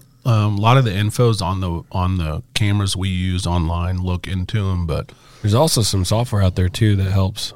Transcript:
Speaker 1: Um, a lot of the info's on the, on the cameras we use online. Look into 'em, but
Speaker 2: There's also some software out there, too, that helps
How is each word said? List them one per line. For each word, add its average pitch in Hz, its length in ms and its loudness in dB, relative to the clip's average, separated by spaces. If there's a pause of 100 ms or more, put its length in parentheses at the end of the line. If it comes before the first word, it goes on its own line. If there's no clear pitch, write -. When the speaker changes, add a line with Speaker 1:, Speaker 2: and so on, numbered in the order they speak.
(240)
Speaker 1:
Um, 104 340 2
a - 20 -2
lot 117 160 6
of 135 80 6
the 101 100 0
info's 104 460 2
on 92 200 -2
the, 85 300 -4
on 92 280 0
the 80 240 -4 (120)
cameras 101 420 0
we 95 120 -4
use 90 380 -2
online. 85 520 -2
Look 90 280 -4
into 95 440 -4
'em, 90 160 -2
but 73 240 -6 (320)
Speaker 2:
There's 104 120 2
also 135 280 2
some 95 220 0
software 110 380 0
out 92 140 2
there, 90 120 2
too, 104 280 2
that 95 160 0
helps 95 440 -2